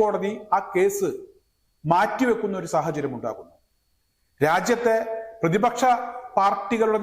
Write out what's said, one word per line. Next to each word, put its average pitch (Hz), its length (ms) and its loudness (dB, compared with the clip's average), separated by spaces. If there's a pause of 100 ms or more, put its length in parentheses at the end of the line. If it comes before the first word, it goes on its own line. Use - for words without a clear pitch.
കോടതി 202 300 -2 (260)
ആ - 20 4 (160)
കേസ് 196 340 2 (840)
മാറ്റിവെക്കുന്ന 214 680 0
ഒരു 170 120 -8
സാഹചര്യം 147 440 -2
ഉണ്ടാകുന്നു. 110 380 -10 (920)
രാജ്യത്തെ 226 500 2 (460)
പ്രതിപക്ഷ 208 420 2 (540)
പാർട്ടികളുടെ 214 640 2